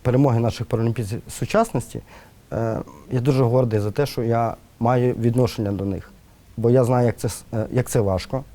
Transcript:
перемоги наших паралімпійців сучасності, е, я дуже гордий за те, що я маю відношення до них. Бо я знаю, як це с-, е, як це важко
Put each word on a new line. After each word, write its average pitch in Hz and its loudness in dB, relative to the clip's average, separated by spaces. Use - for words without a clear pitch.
перемоги 127 4
наших 117 -2
паралімпійців 113 -2
сучасності, 170 -2
е, 110 -2
я 127 -2
дуже 131 2
гордий 117 2
за 104 -2
те, 143 0
що 127 -6
я 117 0
маю 123 2
відношення 117 0
до 98 -4
них. 98 -6
Бо 117 2
я 127 6
знаю, 123 2
як 110 0
це 98 -6
с-, - -8
е, 113 -2
як 123 -2
це 127 0
важко 101 -2